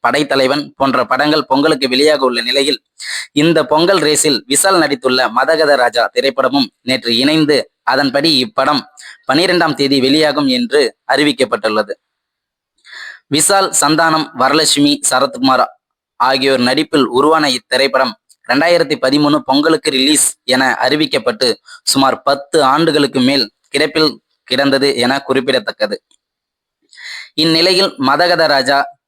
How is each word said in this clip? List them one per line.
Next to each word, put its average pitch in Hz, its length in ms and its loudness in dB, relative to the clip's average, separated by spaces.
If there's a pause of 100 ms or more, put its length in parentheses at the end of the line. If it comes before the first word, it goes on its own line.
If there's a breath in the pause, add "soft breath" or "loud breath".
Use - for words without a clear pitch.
படைத்தலைவன் 139 760 0
போன்ற 127 280 0
படங்கள் 147 420 0
பொங்கலுக்கு 139 420 0
வெளியாக 143 280 2
உள்ள 123 260 -2
நிலையில், 139 400 -2 (500 loud breath)
இந்த 156 320 2
பொங்கல் 175 340 2
ரேஸில் 147 500 0
விஷால் 180 300 0
நடித்துள்ள 127 520 0
மதகத 143 460 2
ராஜா 120 360 0
திரைப்படமும் 131 580 -2 (100)
நேற்று 120 360 -4
இணைந்து, 147 560 0 (100)
அதன்படி 135 640 0
இப்படம் 135 360 -2 (520 loud breath)
பனிரெண்டாம் 170 420 0
தேதி 139 260 0
வெளியாகும் 147 460 0
என்று 123 500 0 (160)
அறிவிக்கப்பட்டுள்ளது. 113 760 -2 (1400 loud breath)
விஷால், 190 460 0
சந்தானம், 156 580 0
வரலட்சுமி, 143 600 2 (120)
சரத்குமார் 131 540 0 (520)
ஆகியோர் 135 440 0
நடிப்பில் 135 440 0
உருவான 147 460 2
இத்திரைப்படம் 127 680 -2 (320)
ரெண்டாயிரத்தி 151 540 0
பதிமூணு 147 360 2
பொங்கலுக்கு 147 520 0
ரிலீஸ் 135 540 0
என 127 360 0
அறிவிக்கப்பட்டு, 131 760 -2 (280 loud breath)
சுமார் 135 400 0
பத்து 143 400 0
ஆண்டுகளுக்கு 143 580 2
மேல் 127 320 0 (160)
கிடப்பில் 151 520 -2 (240)
கிடந்தது 135 520 0
என 127 240 0
குறிப்பிடத்தக்கது. 123 840 -2 (1300 loud breath)
இந்நிலையில், 170 640 0
மதகத 160 480 0
ராஜா 139 400 0 (220)